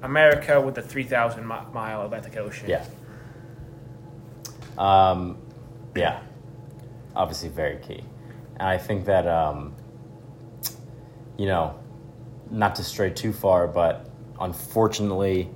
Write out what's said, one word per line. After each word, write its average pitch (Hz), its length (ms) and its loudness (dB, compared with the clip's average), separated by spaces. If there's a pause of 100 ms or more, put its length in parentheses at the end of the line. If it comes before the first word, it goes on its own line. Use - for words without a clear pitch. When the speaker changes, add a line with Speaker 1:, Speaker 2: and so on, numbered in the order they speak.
Speaker 1:
America 143 580 8
with 131 160 0
the 117 60 -6
three 135 200 -4
thousand 117 440 2
mi-, 113 80 -4 (180)
mile 110 300 -4
Atlantic 107 340 -8
Ocean. 104 320 -8
Speaker 2:
Yeah. - 160 0 (1900)
Um, 95 600 6 (560)
yeah. 85 260 0 (920)
Obviously 82 340 -2
very 73 300 -2
key. - 260 -12 (540)
And 95 100 0
I 95 100 4
think 95 280 -2
that, 92 200 6
um, 76 480 0 (1600)
you 101 100 0
know, 85 280 2 (760)
not 107 260 2
to 92 80 -6
stray 95 260 0
too 107 220 -4
far, 92 340 6
but 82 420 2 (320)
unfortunately 95 1160 2